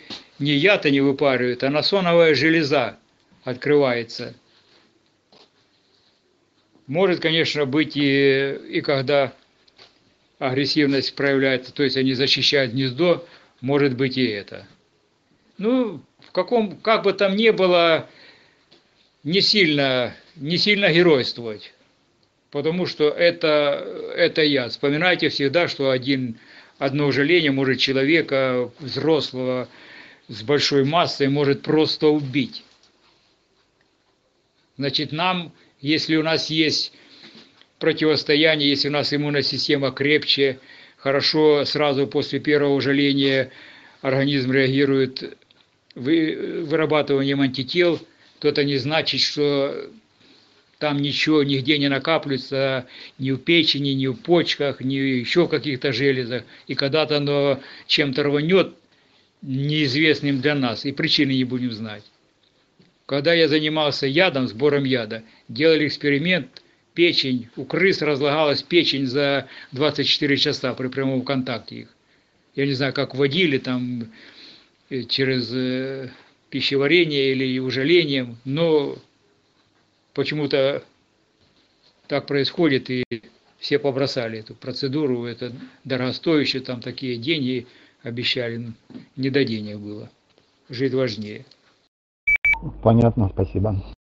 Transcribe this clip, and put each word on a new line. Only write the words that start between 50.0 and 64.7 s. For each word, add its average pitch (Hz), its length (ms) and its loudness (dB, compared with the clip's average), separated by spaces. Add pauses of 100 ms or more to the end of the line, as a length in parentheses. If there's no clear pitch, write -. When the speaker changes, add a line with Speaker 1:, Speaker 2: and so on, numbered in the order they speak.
Speaker 1:
там 147 200 -2
ничего 143 440 2
нигде 139 360 0
не 143 100 0
накапливается, 135 960 -2 (320)
ни 135 120 -4
в 131 80 -2
печени, 143 520 0
ни 135 160 0
в 131 80 -2
почках, 156 680 0
ни 131 140 -2
еще 135 500 0
в 156 40 -4
каких-то 139 440 -4
железах. 123 520 -2 (220)
И - 80 -6
когда-то 147 440 0
оно 143 420 0 (260)
чем-то 143 380 0
рванет, 156 500 2 (680)
неизвестным 143 960 0
для 147 140 2
нас, 127 300 -2
и 139 80 -4
причины 143 400 0
не 131 120 2
будем 123 280 -4
знать. 107 320 -12 (1000)
Когда 143 280 2
я 165 140 4
занимался 151 580 0
ядом, 139 400 2
сбором 139 380 0